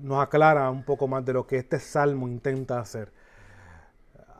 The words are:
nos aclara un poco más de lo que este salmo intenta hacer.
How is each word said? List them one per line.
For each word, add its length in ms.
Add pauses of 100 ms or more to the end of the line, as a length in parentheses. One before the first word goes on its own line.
nos 220
aclara 460
un 140
poco 240
más 160
de 100
lo 120
que 120
este 220
salmo 480
intenta 520
hacer. 320 (1300)